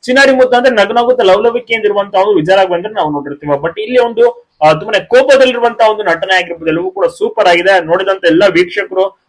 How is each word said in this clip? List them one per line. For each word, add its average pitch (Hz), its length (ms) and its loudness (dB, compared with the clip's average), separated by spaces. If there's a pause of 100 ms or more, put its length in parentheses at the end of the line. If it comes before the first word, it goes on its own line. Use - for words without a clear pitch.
ಚಿನ್ನಾರಿ 269 300 2
ಮುತ್ತು 254 260 2
ಅಂದ್ರೆ 254 180 2
ನಗುನಗುತ್ತ 240 460 0
ಲವಲವಿಕೆಯಿಂದ 226 640 0
ಇರುವಂತಹ 202 340 -2
ಒಂದು 202 160 2
ವಿಜಯ 175 200 0
ರಾಘವೇಂದ್ರ 185 340 -2
ನಾವು 180 220 -4
ನೋಡಿರ್ತೀವಿ. 143 460 -6
But 165 240 -6
ಇಲ್ಲಿ 247 180 0
ಒಂದು, 233 500 -2 (120)
ಆ, 156 100 4
ತುಂಬಾನೇ 190 280 -2
ಕೋಪದಲ್ಲಿರುವಂತಹ 240 920 2
ಒಂದು 208 140 -4
ನಟನೆ 185 320 -2
ಆಗಿರ್ಬೋದು. 175 320 -4
ಎಲ್ಲವೂ 175 240 -4
ಕೂಡ 185 140 -4
ಸೂಪರ್ 190 420 -2
ಆಗಿದೆ. 175 380 2
ನೋಡಿದಂತ 190 400 -2
ಎಲ್ಲ 170 260 2
ವೀಕ್ಷಕರು 185 760 -2